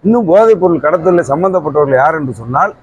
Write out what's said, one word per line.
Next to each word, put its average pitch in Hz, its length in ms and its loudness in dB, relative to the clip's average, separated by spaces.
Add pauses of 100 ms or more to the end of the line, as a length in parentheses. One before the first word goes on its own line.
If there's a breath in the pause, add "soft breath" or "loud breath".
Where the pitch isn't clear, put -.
இன்னும் 220 220 0
போதைப் 202 360 4
பொருள் 170 200 0
கடத்தலில் 165 480 0
சம்பந்தப்பட்டவர்கள் 151 680 -2
யார் 147 200 2
என்று 139 180 -6
சொன்னால் 131 500 -4